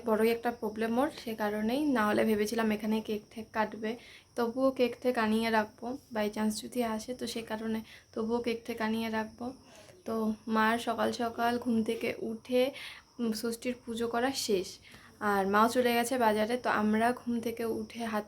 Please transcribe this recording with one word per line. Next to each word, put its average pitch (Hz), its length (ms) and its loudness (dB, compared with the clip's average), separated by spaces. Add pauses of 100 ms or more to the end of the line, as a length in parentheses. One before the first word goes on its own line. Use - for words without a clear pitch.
বড়ই 220 220 4
একটা 233 200 -2 (100)
প্রবলেম 226 380 -2
ওর, 294 100 2 (140)
সে 226 120 -8
কারণেই। 214 460 0 (160)
না 214 100 4
হলে 214 180 4
ভেবেছিলাম 220 520 2
এখানে 214 240 -2
কেক 214 300 -6
ঠেক 220 220 -12
কাটবে, 214 400 -4 (420)
তবুও 247 360 0
কেক 247 220 2 (100)
ঠেক 247 160 0
আনিয়ে 220 320 2
রাখবো, 220 360 0 (280)
by 214 200 0
chance 214 280 0
যদি 247 220 -4
আসে, 220 300 -4
তো 247 120 -6
সে 226 160 -6
কারণে 220 360 -4 (340)
তবুও 226 280 0
কেক 233 240 -2
ঠেক 226 160 -6
আনিয়ে 220 300 0
রাখবো। 220 360 -4 (580)
তো 226 100 -4 (320)
মার 220 320 4
সকাল 220 340 0
সকাল 233 460 0
ঘুম 240 240 0
থেকে 226 260 -2 (220)
উঠে, 247 320 0 (560)
উম, 233 140 0
ষষ্ঠীর 233 500 -4
পুজো 233 260 -4
করা 240 220 2 (160)
শেষ, 190 220 2 (520)
আর 202 260 4
মাও 208 220 6
চলে 240 300 2
গেছে 240 200 0
বাজারে। 220 460 4
তো 226 60 2
আমরা 214 360 4 (140)
ঘুম 240 200 -4
থেকে 233 240 -4 (140)
উঠে 226 260 -8
হাত 214 240 -2